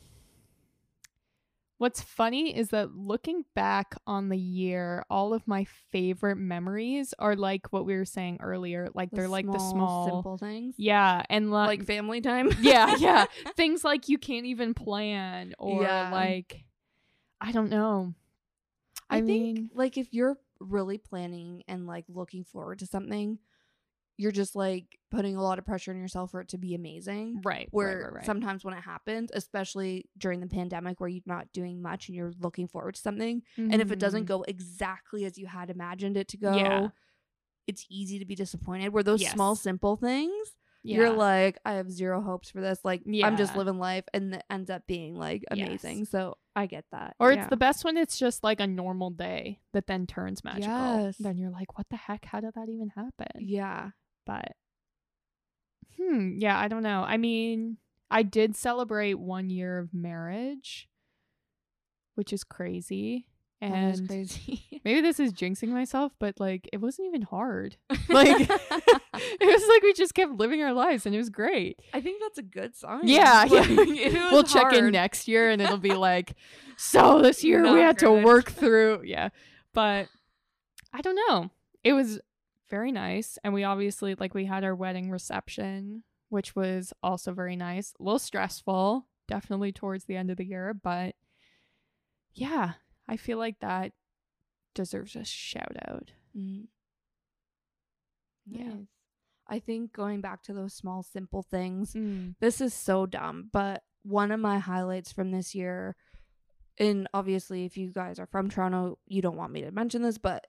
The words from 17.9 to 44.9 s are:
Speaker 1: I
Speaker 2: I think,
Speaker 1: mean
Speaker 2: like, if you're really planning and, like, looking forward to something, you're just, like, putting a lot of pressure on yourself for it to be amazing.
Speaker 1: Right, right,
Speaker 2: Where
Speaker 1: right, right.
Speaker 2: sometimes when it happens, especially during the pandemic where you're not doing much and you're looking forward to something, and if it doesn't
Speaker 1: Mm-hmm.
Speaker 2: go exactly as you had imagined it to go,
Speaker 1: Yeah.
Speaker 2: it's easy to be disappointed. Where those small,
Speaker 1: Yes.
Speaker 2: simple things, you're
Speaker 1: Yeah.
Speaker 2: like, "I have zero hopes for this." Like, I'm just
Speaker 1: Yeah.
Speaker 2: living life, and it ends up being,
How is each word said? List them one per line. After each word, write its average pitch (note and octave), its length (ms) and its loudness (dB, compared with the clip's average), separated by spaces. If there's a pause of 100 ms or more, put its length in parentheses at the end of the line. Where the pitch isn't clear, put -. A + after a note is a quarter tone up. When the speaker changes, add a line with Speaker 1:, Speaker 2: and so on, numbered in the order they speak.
Speaker 1:
I A3+ 80 0
Speaker 2:
I A3 60 2
think, A3+ 60 -2 (300)
Speaker 1:
mean A3 160 -8
Speaker 2:
like, B3+ 220 -2
if C4 160 -6
you're B3+ 260 0 (220)
really G3 380 -4
planning F3 680 -12
and, F#3 200 -10
like, E3+ 220 -12
looking F3+ 360 -12
forward F#3 360 -14
to F#3+ 60 -12
something, G#3 520 -6 (800)
you're G3+ 120 -2
just, G3 240 -4
like, F#3+ 440 -6 (120)
putting G3+ 240 -4
a F#3+ 80 -6
lot F#3 160 0
of F#3+ 60 -12
pressure F#3+ 260 -8
on F#3 80 -10
yourself F#3 340 -10
for F#3 100 -10
it F3+ 60 -18
to F#3 100 -12
be F3+ 160 -8
amazing. F#3 680 -10
Speaker 1:
Right, - 20 -
right, - 260 -4
Speaker 2:
Where G3 340 -2
Speaker 1:
right, - 120 -12
right. - 80 -14
Speaker 2:
sometimes G3+ 400 -4
when F#3+ 100 -10
it F3 80 -14
happens, G#3+ 500 -8
especially F#3+ 840 -8
during F3+ 220 -4
the F#3 60 -10
pandemic F3+ 540 -6
where F3+ 80 -6
you're F3+ 160 -10
not F3 280 -10
doing F3+ 280 -8
much F3 280 -10
and F#3+ 60 -12
you're F3 240 -8
looking F3 300 -6
forward F3+ 280 -10
to - 40 -16
something, A3+ 420 -6 (140)
and A3 240 0
if G3+ 100 0
it G3 80 -4
doesn't G3+ 280 -2
Speaker 1:
Mm-hmm. - 0 -
Speaker 2:
go F#3+ 200 -4
exactly F#3 800 -10
as F#3+ 140 -10
you G3 80 -16
had F3+ 240 -12
imagined F#3 480 -6
it G3 100 -4
to - 80 -14
go, G3+ 180 0
Speaker 1:
Yeah. G3 340 4 (800)
Speaker 2:
it's G3+ 220 -10
easy G3 300 -10
to G3 80 -12
be G3 80 -10
disappointed. F#3 560 -8
Where G#3 120 2
those G#3 240 4
small, G3+ 280 2
Speaker 1:
Yes. G#3 80 -6
Speaker 2:
simple G3+ 340 0
things, D4+ 580 -2 (280)
you're A3 240 4
Speaker 1:
Yeah. A#3 60 6
Speaker 2:
like, G3 520 4
"I G#3+ 100 -2
have F#3+ 160 -6
zero F#3 300 -2
hopes F#3 300 -8
for F#3+ 100 -12
this." F#3+ 240 -4
Like, F#3 220 -2
I'm G#3 320 2
just G3 160 2
Speaker 1:
Yeah. G3 40 -4
Speaker 2:
living F#3+ 200 -2
life, F#3 340 -4
and G3 220 -4
it - 160 -12
ends F#3+ 180 -8
up F#3 180 -10
being, E3+ 280 -8